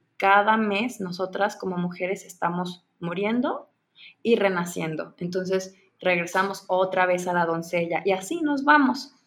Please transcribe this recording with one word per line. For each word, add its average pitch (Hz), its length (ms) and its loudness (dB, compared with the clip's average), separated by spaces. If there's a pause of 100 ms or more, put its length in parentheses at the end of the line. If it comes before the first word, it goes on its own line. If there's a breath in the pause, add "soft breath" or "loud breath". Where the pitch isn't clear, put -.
(180)
cada 208 400 6
mes 214 440 -2
nosotras 185 540 -4
como 185 220 -6
mujeres 180 480 -4
estamos 180 600 -6 (140)
muriendo 220 680 -4 (540 loud breath)
y 226 140 4
renaciendo. 175 800 -2
Entonces, 185 580 -4 (240 soft breath)
regresamos 185 680 -2
otra 185 380 2
vez 180 220 0
a 180 60 -2
la 175 120 2
doncella 165 600 -2
y 196 60 2
así 247 300 -4
nos 294 220 0
vamos. 285 500 4 (140 loud breath)